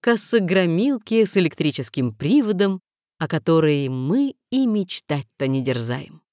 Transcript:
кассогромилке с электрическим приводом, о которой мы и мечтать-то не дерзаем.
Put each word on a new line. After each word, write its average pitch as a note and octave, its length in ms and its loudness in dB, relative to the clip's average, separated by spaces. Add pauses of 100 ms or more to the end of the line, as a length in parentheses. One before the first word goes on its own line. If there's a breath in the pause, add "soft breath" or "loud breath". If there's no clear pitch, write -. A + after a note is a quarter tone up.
кассогромилке G#3+ 1200 2
с F#3+ 120 -2
электрическим C#3+ 760 -2
приводом, G3+ 680 0 (380)
о D#3 100 -4
которой D#3 600 2
мы D#3 460 -2 (160)
и C4 160 2
мечтать-то F#3 800 -4
не C3+ 160 0
дерзаем. B2 600 -6 (100)